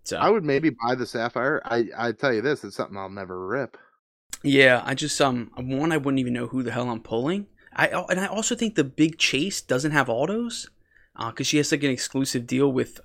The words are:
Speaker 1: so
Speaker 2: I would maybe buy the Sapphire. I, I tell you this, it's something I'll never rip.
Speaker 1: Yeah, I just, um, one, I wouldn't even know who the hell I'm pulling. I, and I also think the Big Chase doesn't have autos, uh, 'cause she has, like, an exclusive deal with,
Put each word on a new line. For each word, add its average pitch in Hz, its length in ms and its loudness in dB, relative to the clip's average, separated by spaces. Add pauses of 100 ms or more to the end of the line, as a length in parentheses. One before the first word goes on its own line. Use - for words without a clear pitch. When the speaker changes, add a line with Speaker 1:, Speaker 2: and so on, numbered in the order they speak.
Speaker 1:
so - 140 -4
Speaker 2:
I 131 140 4
would 214 120 2
maybe 147 280 2
buy 120 240 0
the 123 100 -2
Sapphire. 120 580 -2
I, 117 320 0
I 117 160 -2
tell 127 220 0
you 110 80 0
this, 139 220 0
it's 101 120 -12
something 98 220 -6
I'll 98 100 -8
never 92 400 -10
rip. 117 300 -6 (680)
Speaker 1:
Yeah, 135 400 6
I 135 120 -2
just, 147 260 -2
um, 123 340 0
one, 135 360 -2
I 160 60 2
wouldn't 135 220 0
even 123 140 0
know 120 140 -4
who 131 160 -4
the 120 80 -6
hell 123 180 -2
I'm 113 120 -4
pulling. 165 460 -2 (240)
I, 143 160 2 (220)
and 180 100 0
I 196 60 -2
also 214 300 -2
think 220 200 -2
the 156 80 4
Big 151 360 -2
Chase 165 420 0
doesn't 143 300 -2
have 139 180 2
autos, 196 600 -2 (460)
uh, 113 160 -6
'cause 135 140 -4
she 156 120 2
has, 147 140 2
like, 147 120 2
an 143 80 2
exclusive 131 560 -2
deal 135 260 2
with, - 320 -4